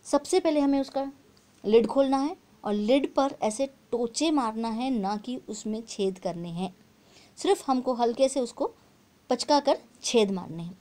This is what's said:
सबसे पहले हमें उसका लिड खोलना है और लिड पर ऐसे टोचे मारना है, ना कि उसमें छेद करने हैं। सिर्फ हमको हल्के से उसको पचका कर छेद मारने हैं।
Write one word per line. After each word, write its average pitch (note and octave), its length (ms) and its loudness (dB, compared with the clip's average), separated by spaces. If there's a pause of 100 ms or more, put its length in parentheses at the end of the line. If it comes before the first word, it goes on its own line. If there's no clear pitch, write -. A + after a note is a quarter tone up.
सबसे D4 360 2
पहले D#4 200 2
हमें C#4 200 2
उसका C4+ 320 -6 (520)
लिड A3 220 6
खोलना C4+ 320 2
है D4+ 180 -2 (280)
और G#3+ 80 -4
लिड A#3 420 2
पर C#4 280 0
ऐसे G#3+ 240 -2 (240)
टोचे A#3+ 400 -2
मारना A3+ 380 -2
है, A#3 220 -4
ना G#3 260 -2
कि B3 320 -8
उसमें G#3+ 400 -8
छेद F#3+ 300 -2
करने F3 300 -8
हैं। F3+ 260 -6 (640)
सिर्फ G4 340 0
हमको B3+ 240 0
हल्के A#3+ 340 2
से C4 120 -2
उसको B3+ 340 -4 (560)
पचका C#4+ 300 2
कर C#4+ 180 2 (240)
छेद G#3+ 280 2
मारने E3+ 320 -8
हैं। F3 180 -12